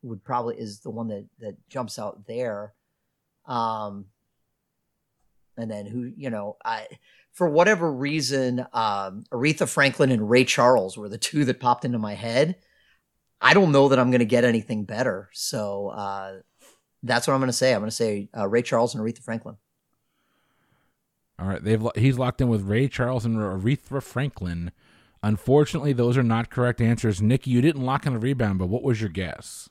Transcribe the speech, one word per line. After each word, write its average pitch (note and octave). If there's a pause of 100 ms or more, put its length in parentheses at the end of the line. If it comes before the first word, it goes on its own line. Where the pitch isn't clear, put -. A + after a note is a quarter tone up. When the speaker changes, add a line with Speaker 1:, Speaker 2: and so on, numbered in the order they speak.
Speaker 1:
would A2+
probably, B2
is G#2
the A#2+
one A2+
that, G#2 (140)
that G#2+ (120)
jumps B2
out G#2
there. G#2+ (760)
Um, A2 (1500)
and A2+
then G#2
who, A#2+
you C#3
know, G#2
I, A2 (480)
for F3
whatever E3+
reason, C3 (140)
um, G2+
Aretha C#3+
Franklin C#3
and G#2+
Ray B2
Charles B2
were G#2
the F#2+
two D3
that B2
popped B2
into A#2+
my G#2+
head. A#2 (840)
I C3
don't F#3
know C#3
that B2
I'm B2+
gonna B2
get A#2+
anything A2+
better. G#2
So, G2+
uh, G2 (680)
that's A#2+
what C#3+
I'm C3+
gonna B2+
say. C3
I'm G2+
gonna G#2+
say, G#2+
uh, G#2
Ray A#2
Charles A#2+
and A2
Aretha A2+
Franklin. A2+ (1800)
Speaker 2:
All F2+
right, F#2+
they've G#2+
lo-, A2+
he's B2
locked B2
in B2+
with A2
Ray A#2+
Charles B2
and A2+
Aretha A2
Franklin. F2 (520)
Unfortunately, C#3
those B2
are C3+
not A2+
correct B2
answers. A2+
Nikki, A#2+
you A#2+
didn't C#3+
lock C3+
in C#3+
a A#2
rebound, A2+
but F#2
what A2+
was A#2
your G#2+
guess? -